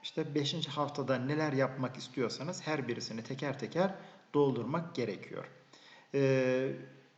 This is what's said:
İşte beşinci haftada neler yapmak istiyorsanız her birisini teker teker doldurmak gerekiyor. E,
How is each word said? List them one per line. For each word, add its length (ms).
İşte 320
beşinci 340
haftada 480
neler 360
yapmak 440
istiyorsanız 680
her 200
birisini 360
teker 360
teker 360
doldurmak 640
gerekiyor. 500
E, 60